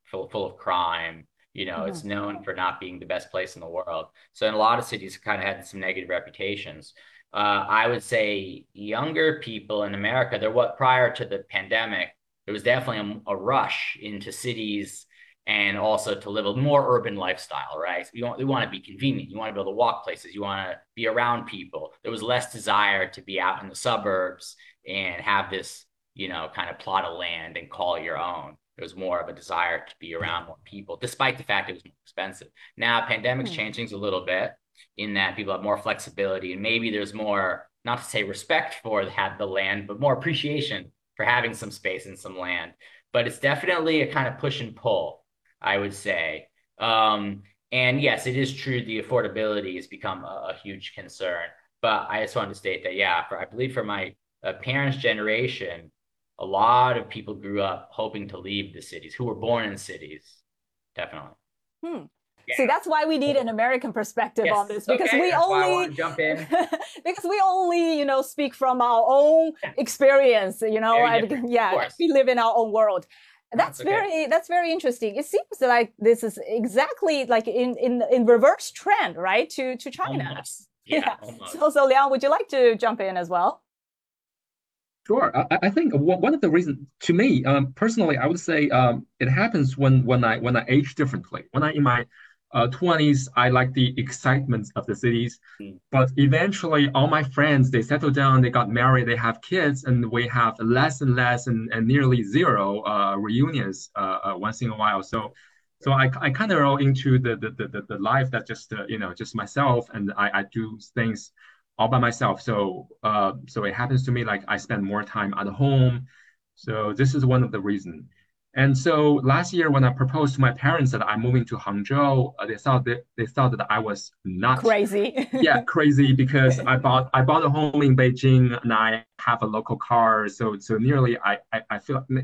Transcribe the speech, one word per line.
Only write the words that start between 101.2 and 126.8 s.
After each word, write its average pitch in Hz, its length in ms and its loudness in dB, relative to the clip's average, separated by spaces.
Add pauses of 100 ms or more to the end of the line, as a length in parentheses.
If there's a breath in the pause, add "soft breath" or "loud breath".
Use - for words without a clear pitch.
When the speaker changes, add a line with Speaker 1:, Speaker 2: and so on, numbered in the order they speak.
Speaker 3:
and, 113 240 -2
and 113 140 0
nearly 127 360 4
zero, 104 640 2
uh, 101 320 0
reunions, 107 800 -2
uh, 95 280 -2
uh, 98 120 -4
once 107 260 -6
in 117 80 -2
a 107 60 -8
while. 104 260 0
So, 117 320 -6 (480 soft breath)
so 139 100 0
I, 131 160 4 (120)
I 151 100 0
kinda 190 260 0
roll 143 220 4
into 135 400 4
the, 120 180 0
the, 110 140 -6
the, 107 180 -8
the, 101 200 -10
the 104 100 -8
life 127 320 0
that 110 160 -6
just, - 260 -14
uh, 104 160 -8
you 113 100 -6
know, 95 140 -8
just - 220 -12
myself, 120 580 0
and 101 240 -4
I, 101 160 0
I 98 180 0
do 110 280 -6 (160)
things 113 380 -4 (460 soft breath)
all 113 100 2
by 127 100 4
myself. 117 420 0
So, 101 480 -2 (140)
uh, 104 300 2 (160)
so 107 160 -6
it 98 100 -2
happens 127 300 0
to 123 80 0
me, 120 120 0
like, 104 240 -4
I 107 80 -2
spend 104 260 -4
more 101 200 -2
time 101 340 -4
at 101 120 -4
home. 127 580 2 (480 soft breath)
So 107 400 -4
this 131 200 2
is 135 120 2
one 127 160 6
of 113 100 -2
the 107 80 -4
reasons. 95 460 -4 (480)
And 135 240 4
so 151 380 4
last 139 360 2
year 165 180 2
when 135 140 6
I 123 80 4
proposed 139 440 0
to 135 40 0
my 127 120 6
parents 139 400 2
that 107 140 -2
I'm 107 140 0
moving 123 240 2
to 113 120 -8
Hangzhou, 131 800 0
uh, 104 80 -6
they 107 100 -6
thought 127 300 2
that, 120 180 -2 (140)
they 113 80 0
thought 127 240 2
that 104 180 -4
I 110 120 2
was 104 300 -6 (140)
nuts. 104 380 0
Speaker 2:
Crazy. 208 680 0
<laughs> - 40 -20
Speaker 3:
Yeah, - 300 4
crazy, 143 500 4
because 131 460 4
I 127 180 2
bought, 131 340 2